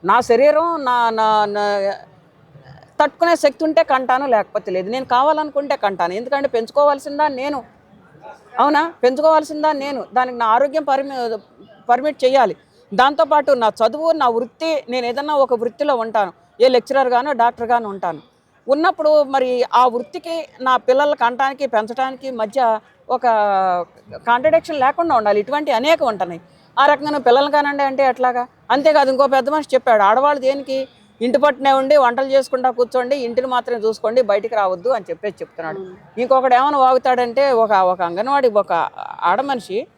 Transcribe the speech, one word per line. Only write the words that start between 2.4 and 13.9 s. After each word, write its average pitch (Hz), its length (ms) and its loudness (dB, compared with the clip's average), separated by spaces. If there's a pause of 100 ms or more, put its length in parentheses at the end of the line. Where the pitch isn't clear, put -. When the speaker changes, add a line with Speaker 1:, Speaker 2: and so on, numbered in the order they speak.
Speaker 1:
తట్టుకునే 330 340 0
శక్తి 302 280 0
ఉంటే 320 180 2
కంటాను, 262 440 -2
లేకపోతే 208 440 -2
లేదు. 185 200 -4
నేను 262 140 -6
కావాలనుకుంటే 285 720 -2
కంటాను, 180 360 -4
ఎందుకంటే 240 360 -4
పెంచుకోవాల్సిందా 285 800 0
నేను, 269 340 -6 (960)
అవునా? 311 320 2 (100)
పెంచుకోవాల్సిందా 302 720 2
నేను, 277 320 -6 (100)
దానికి 254 240 -2
నా 233 80 -2
ఆరోగ్యం 269 380 0
పర్మి-, 269 540 -4 (500)
పర్మిట్ 262 360 -2
చేయాలి. 254 320 2 (380)
దాంతోపాటు 285 580 2
నా 233 160 2
చదువు, 262 440 0